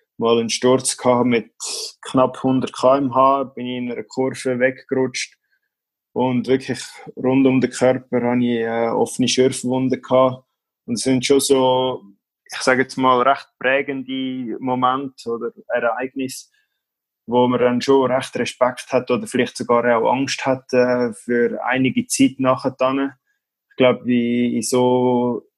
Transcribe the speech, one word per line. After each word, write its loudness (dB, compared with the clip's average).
mal 2
einen -2
Sturz 0
gehabt 2
mit 0
knapp 0
hundert -2
K 4
M -4
H, 2
bin -10
ich -6
in -6
einer -8
Kurve -4
weggerutscht -2
und 0
wirklich -2
rund 2
um 4
den 0
Körper 0
hatte 0
ich, 0
äh, -2
offene -2
Schürfwunden 0
gehabt. 2
Und -4
es -6
sind 0
schon 4
so, 2
ich -14
sage 2
jetzt -4
mal, 2
recht 0
prägende -4
Momente -2
oder -6
Ereignisse, -6
wo 2
man 0
dann 2
schon 2
recht -4
Respekt -4
hat 0
oder -2
vielleicht -2
sogar 0
auch 0
Angst -4
hat, -4
äh, 2
für -2
einige 0
Zeit 2
nachher 0
dann. -2
Ich -20
glaube, 2
wie 0
in -2
so 0